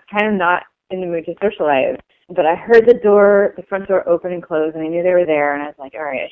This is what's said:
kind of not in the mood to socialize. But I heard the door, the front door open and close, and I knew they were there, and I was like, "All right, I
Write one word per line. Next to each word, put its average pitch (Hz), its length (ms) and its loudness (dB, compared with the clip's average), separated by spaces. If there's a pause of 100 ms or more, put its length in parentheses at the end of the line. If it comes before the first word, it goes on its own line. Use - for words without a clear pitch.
kind 208 220 -2
of 202 80 0
not 175 240 0 (280)
in 185 100 -8
the 185 60 -6
mood 165 180 -6
to 170 160 -10
socialize. 143 560 -2 (320)
But 175 180 -2
I 170 80 2
heard 226 320 4
the 240 160 6
door, 202 540 4
the 175 60 -16
front 196 240 -8
door 185 220 -2
open 175 220 -2
and 175 100 -8
close, 156 320 -4
and 160 100 -8
I 160 40 -6
knew 170 160 -4
they 180 100 2
were 180 140 4
there, 147 260 0
and 143 80 -6
I 147 60 -10
was 147 100 -16
like, 135 180 -18
"All 156 80 -10
right, 139 180 -8
I - 100 -10